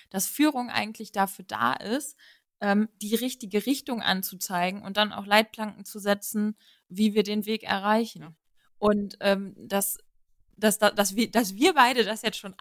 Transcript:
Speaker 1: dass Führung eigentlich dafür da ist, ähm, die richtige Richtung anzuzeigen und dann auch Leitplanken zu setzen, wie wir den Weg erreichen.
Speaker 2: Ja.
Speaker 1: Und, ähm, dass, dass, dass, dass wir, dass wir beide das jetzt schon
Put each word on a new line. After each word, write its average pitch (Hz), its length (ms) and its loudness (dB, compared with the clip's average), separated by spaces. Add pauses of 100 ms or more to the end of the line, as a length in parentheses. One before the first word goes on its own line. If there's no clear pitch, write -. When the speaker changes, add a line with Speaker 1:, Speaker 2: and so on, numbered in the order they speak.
Speaker 1:
dass 190 180 -2
Führung 277 420 0
eigentlich 220 420 -6
dafür 196 340 -2
da 117 280 0
ist, 240 420 -6 (460)
ähm, 202 280 2 (120)
die 208 140 -2
richtige 220 500 -4
Richtung 254 360 -4
anzuzeigen 190 800 -4
und 196 160 -10
dann 208 140 2
auch 196 140 -10
Leitplanken 214 580 0
zu - 160 -14
setzen, 208 560 -2 (320)
wie 202 280 0
wir 214 80 4
den 208 220 -4
Weg 214 180 -2
erreichen. 208 580 0
Speaker 2:
Ja. 160 120 -18 (440)
Speaker 1:
Und, 208 420 0
ähm, 196 360 0 (120)
dass, - 300 -2 (600)
dass, 214 200 4
dass, 208 180 4
dass 202 220 0
wir, 220 140 2
dass 214 240 0
wir 302 180 6
beide 247 320 6
das 214 160 -6
jetzt 214 160 -4
schon 190 240 -14